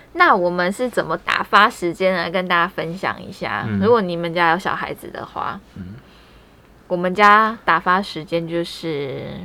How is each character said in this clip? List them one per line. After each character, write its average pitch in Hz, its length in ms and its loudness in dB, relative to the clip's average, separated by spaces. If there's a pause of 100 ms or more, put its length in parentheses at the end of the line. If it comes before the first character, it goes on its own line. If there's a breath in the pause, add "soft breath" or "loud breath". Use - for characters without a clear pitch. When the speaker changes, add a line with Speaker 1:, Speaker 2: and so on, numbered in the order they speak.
(160)
Speaker 1:
那 330 200 6
我 175 120 0
们 180 240 0
是 254 160 -4
怎 185 160 -2
么 160 140 -2
打 - 240 -2
发 208 260 6
时 180 240 -2
间 185 240 0
呢？ 170 140 -4
跟 185 180 -2
大 180 80 2
家 170 120 2
分 165 280 -6
享 156 240 -4
一 - 120 -14
下。 110 360 -6
Speaker 2:
嗯。 104 120 -2
Speaker 1:
如 196 100 2
果 240 100 6
你 175 160 -2
们 170 160 -4
家 165 200 2
有 175 80 2
小 - 160 -4
孩 - 180 -8
子 - 140 -16
的 - 180 -12
话， - 340 -8 (160)
Speaker 2:
嗯。 95 200 -14 (920 soft breath)
Speaker 1:
我 180 80 -2
们 180 200 -2
家 214 500 6
打 170 140 2
发 185 200 0
时 165 240 -8
间 165 240 -4
就 170 160 -2
是 143 600 -8 (200)